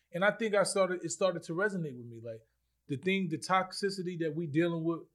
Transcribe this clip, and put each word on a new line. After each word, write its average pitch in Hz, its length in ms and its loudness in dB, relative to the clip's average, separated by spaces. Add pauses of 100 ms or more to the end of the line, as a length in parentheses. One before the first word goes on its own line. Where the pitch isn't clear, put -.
(120)
And 175 120 0
I 202 80 6
think 208 220 0
I 196 100 8
started, 185 380 2
it 165 80 -6
started 185 340 0
to 170 100 -6
resonate 175 420 -2
with 120 100 -12
me. 117 180 -14
Like, 113 160 -10 (480)
the 143 80 -2
thing, 185 340 0
the 156 80 -2
toxicity 185 800 0
that 160 160 0
we 170 100 -2
dealing 165 380 2
with 165 160 0 (140)